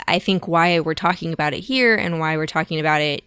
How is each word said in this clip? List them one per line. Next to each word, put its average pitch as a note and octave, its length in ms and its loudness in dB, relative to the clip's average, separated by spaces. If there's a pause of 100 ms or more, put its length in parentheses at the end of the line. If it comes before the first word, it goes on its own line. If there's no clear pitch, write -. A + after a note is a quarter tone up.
I F3 120 2
think F#3 280 0
why E3+ 320 4
we're D#3+ 140 -2
talking E3 400 -2
about D3+ 220 -2
it E3 60 -6
here B3 340 2
and E3+ 240 -2
why D#3+ 180 -2
we're D#3 80 -2
talking D#3+ 340 -2
about D3+ 220 2
it D3 240 -2